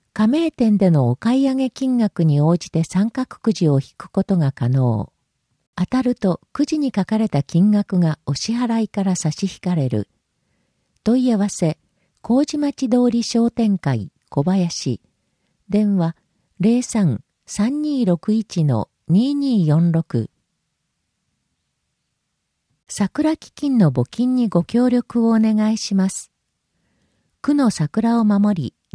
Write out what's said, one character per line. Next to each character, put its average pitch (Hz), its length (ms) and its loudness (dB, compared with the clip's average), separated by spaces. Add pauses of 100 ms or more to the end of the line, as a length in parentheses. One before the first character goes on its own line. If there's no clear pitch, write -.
(140)
加 214 140 0
盟 311 240 0
店 220 260 2
で 190 120 4
の 139 200 4
お 123 60 0
買 254 280 0
い 277 40 2
上 262 80 0
げ 262 140 -2
金 254 280 -2
額 208 260 0
に 147 180 4
応 165 160 2
じ - 140 -10
て 165 120 -2
三 196 260 -2
角 - 280 -8
く - 160 -2
じ 165 160 0
を 139 100 2
引 - 180 -8
く - 120 -20
こ 190 140 -2
と 190 140 0
が 143 140 0
可 - 160 -4
能。 123 460 0 (600)
当 180 100 -2
た 254 160 -2
る 240 140 -2
と、 - 260 -2 (100)
く 294 140 -2
じ 311 140 -4
に 269 140 -2
書 190 120 -2
か 220 120 -2
れ 220 120 0
た 143 140 -2
金 190 280 2
額 208 280 0
が 160 260 0
お 143 80 -4
支 214 200 -6
払 233 280 -2
い 214 80 -2
か 196 140 -4
ら 185 120 0
差 156 160 -4
し - 120 -6
引 - 180 -6
か 175 140 -2
れ 139 120 0
る。 107 220 -4 (960)
問 254 220 2
い 254 60 2
合 220 60 2
わ 202 120 0
せ、 160 280 -2 (440)
麹 277 360 0
町 285 320 -4
通 247 200 2
り 233 140 0
商 233 280 0
店 208 260 0
会、 117 340 -4 (180)
小 143 140 -2
林。 175 560 -2 (680)
電 202 280 0
話、 170 180 -2 (460)
零 233 200 2
三、 185 400 0 (240)
三 262 360 -4
二 285 240 -2
六 180 260 0
一 208 320 -2
の 123 260 0 (200)
二 240 260 2
二 254 320 0
四 165 240 2
六。 160 380 -2 (2500)
桜 302 460 -2
基 - 160 -20
金 277 260 -2
の 165 140 4
募 123 180 -2
金 247 260 -2
に 247 120 0
ご 175 160 0
協 247 260 0
力 240 380 0
を 226 40 2
お 220 80 2
願 220 340 2
い 220 40 -2
し - 180 -6
ま 190 140 2
す。 - 220 -12 (1120)
区 285 120 0
の 285 160 2
桜 226 500 0
を 220 60 2
守 202 380 2
り、 - 100 -6 (220)